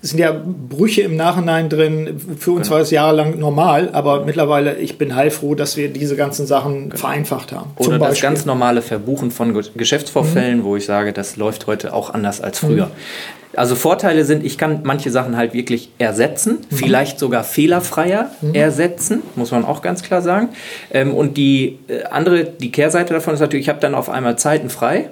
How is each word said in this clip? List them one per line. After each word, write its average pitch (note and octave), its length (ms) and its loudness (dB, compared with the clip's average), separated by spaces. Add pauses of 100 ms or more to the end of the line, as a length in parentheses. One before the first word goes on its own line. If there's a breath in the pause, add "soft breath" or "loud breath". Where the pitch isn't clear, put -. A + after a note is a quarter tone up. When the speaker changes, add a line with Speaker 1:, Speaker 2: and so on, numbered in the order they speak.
Speaker 1:
Es D#3+ 80 -8
sind D#3 120 -2
ja D#3+ 140 2 (340)
Brüche G3+ 340 2
im F3 140 0
Nachhinein E3 520 2
drin. D#3 500 0 (200)
Für - 140 0
uns F3 160 0
Speaker 2:
Genau. D#3 80 4
Speaker 1:
war D#3 40 6
es D#3 100 2
jahrelang D#3 480 4
normal, D3+ 540 2
aber C#3+ 320 2
mittlerweile, D3 540 2
ich - 180 -6
bin C#3 180 -2
heilfroh, D3 400 0
dass D3 220 -2
wir D3 140 -2
diese C#3 260 -4
ganzen C#3+ 300 -2
Sachen C#3 380 0
Speaker 2:
Genau. C#3+ 120 -8
Speaker 1:
vereinfacht C#3+ 560 -4
haben. - 240 -10
Speaker 2:
Oder - 80 -2
Speaker 1:
Zum D#3 140 2
Speaker 2:
das D3+ 100 4
Speaker 1:
Beispiel. C#3 220 2
Speaker 2:
ganz D3+ 160 -2
normale B2 340 2
Verbuchen A#2 500 -4
von A#2 220 -2
Ge-, G#2 240 -2
Geschäftsvorfällen, C3 840 0
Speaker 1:
Mhm. G#2 40 -2
Speaker 2:
wo G2+ 120 0
ich G2+ 100 -4
sage, G#2 260 0
das G2+ 240 -8
läuft G#2+ 300 -4
heute G#2+ 260 -4
auch - 220 -4
anders G#2 260 -2
als G2 220 -4
Speaker 1:
Mhm. D#3 60 0
Speaker 2:
früher. D#3+ 220 2 (680 loud breath)
Also B2 200 2
Vorteile D#3+ 480 2
sind, D3 200 2
ich - 140 -6
kann D#3 240 0
manche C#3 300 -2
Sachen B2 240 0
halt A#2 180 0
wirklich A#2+ 440 -4
ersetzen, A#2 600 0 (120)
Speaker 1:
Mhm. C#3+ 60 -2
Speaker 2:
vielleicht B2+ 440 2
sogar B2 240 0
fehlerfreier F3 880 0 (100)
Speaker 1:
Mhm. D3+ 100 0
Speaker 2:
ersetzen, D#3+ 680 0 (140)
muss A#2+ 160 -4
man A#2+ 120 2
auch - 160 -4
ganz F3+ 220 -4
klar F3+ 200 0
sagen. F#3+ 260 0 (420 loud breath)
Ähm, C3+ 240 2
und C#3 220 0
die, C#3 500 2
äh, - 240 -6
andere, E3+ 360 4
die - 260 -10
Kehrseite E3+ 420 2
davon D#3 200 0
ist D3 40 -4
natürlich, C#3+ 280 0
ich - 20 0
habe D3 100 0
dann C#3 160 0
auf C3+ 160 -2
einmal B2 260 -2
Zeiten D3+ 340 0
frei. D#3 420 0